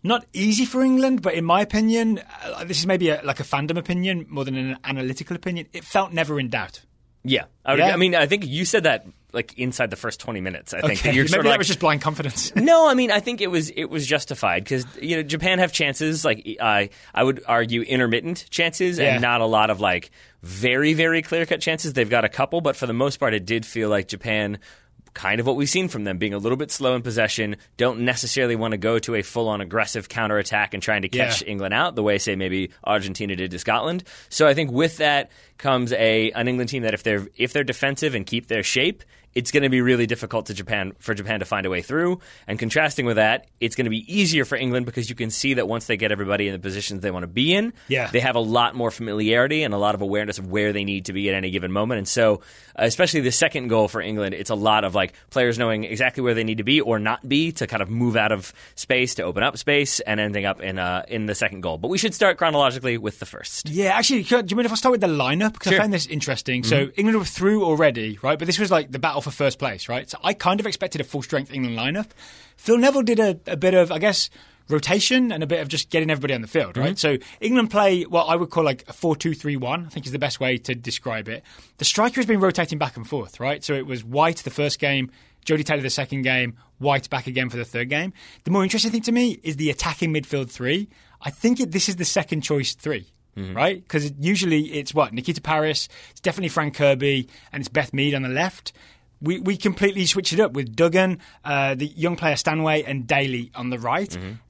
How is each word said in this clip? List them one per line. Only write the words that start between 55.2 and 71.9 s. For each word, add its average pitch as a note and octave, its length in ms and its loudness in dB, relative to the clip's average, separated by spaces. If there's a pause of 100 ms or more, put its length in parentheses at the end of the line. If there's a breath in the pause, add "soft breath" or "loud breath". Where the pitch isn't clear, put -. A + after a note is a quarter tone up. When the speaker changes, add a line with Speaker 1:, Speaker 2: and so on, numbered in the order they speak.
Speaker 2:
players A#2+ 280 2
knowing A2+ 260 0
exactly B2+ 380 -2
where A#2+ 120 2
they A2+ 100 0
need A2 140 -2
to G#2 60 -6
be C#3 180 4
or A2+ 160 0
not A2 280 -2
be D#3 260 0
to A2 140 -4
kind A2 160 -4
of F#2 60 -4
move A#2 280 0
out A2 160 2
of F#2+ 200 -4 (220 loud breath)
space, B2+ 400 -2
to F#2+ 80 -6
open F2+ 200 -2
up C#3 140 -2
space, C#3+ 440 0
and G#2+ 200 -2
ending G2+ 240 -2
up F#2+ 160 -2
in, F#2+ 180 -6
uh, F2+ 300 -2
in G#2+ 160 -4
the G#2 100 -2
second G2 280 -2
goal. D#2+ 160 -4
But G#2+ 100 -4
we F#3 80 -2
should G#3+ 160 0
start F#3+ 240 2
chronologically C3 640 2
with G#2+ 200 -6
the - 80 -10
first. - 440 -12
Speaker 1:
Yeah, F#3+ 260 2
actually, G#3+ 280 2
could, A#3+ 220 4
do F3 60 -4
you G3+ 40 0
mind A#3+ 100 2
if G#3+ 60 -2
I - 20 -4
start B3+ 180 2
with A#3 80 2
the G3 60 4
lineup? D#3+ 520 2
'Cause F#3+ 140 0
Speaker 2:
Sure. F#3+ 80 6
Speaker 1:
I - 40 4
found G#3 100 2
this D#3+ 120 0
interesting. B2+ 580 -2
So C#3 220 4
Speaker 2:
Mm-hmm. D#3+ 140 -6
Speaker 1:
England A3 180 4
were F#3 60 0
through G3 400 2
already, C3+ 580 2
right? C#3+ 160 2
But E3+ 80 -4
this F3 120 0
was, G3+ 120 0
like, D#3 220 2
the C3+ 60 -6
battle C#3+ 240 0
for C#3+ 80 -6
first C#3 300 0
place, A2 280 -6
right? B2+ 220 -6
So - 140 -12
I F#3+ 80 2
kind F#3+ 260 0
of G#3+ 80 -2
expected F#3 340 -4
a C3 40 -2
full-strength C#3 500 -4
England A#2+ 240 -4
lineup. D#3+ 300 -2 (480 loud breath)